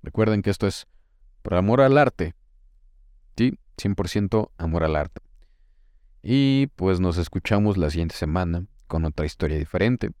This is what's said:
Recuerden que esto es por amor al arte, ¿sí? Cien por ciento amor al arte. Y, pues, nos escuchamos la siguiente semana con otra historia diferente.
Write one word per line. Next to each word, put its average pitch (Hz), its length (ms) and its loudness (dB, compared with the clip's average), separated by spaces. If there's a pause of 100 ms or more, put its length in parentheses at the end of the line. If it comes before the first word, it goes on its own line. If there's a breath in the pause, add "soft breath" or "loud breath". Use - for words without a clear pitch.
Recuerden 107 400 0
que 101 80 0
esto 101 160 -2
es - 220 -6 (540)
por - 120 -4
amor 101 260 2
al 135 180 6
arte, 92 360 0 (1000)
¿sí? 123 220 0 (180)
Cien 101 180 -2
por 92 140 -4
ciento 104 480 -2
amor 82 260 -2
al 78 140 0
arte. - 240 -4 (1000)
Y, 135 520 2
pues, 92 240 2
nos 87 200 2
escuchamos 101 580 0
la 78 140 0
siguiente 82 260 -4
semana 85 500 -2 (220)
con 80 160 -2
otra 78 200 -4
historia 78 320 -4
diferente. 92 540 -2 (100)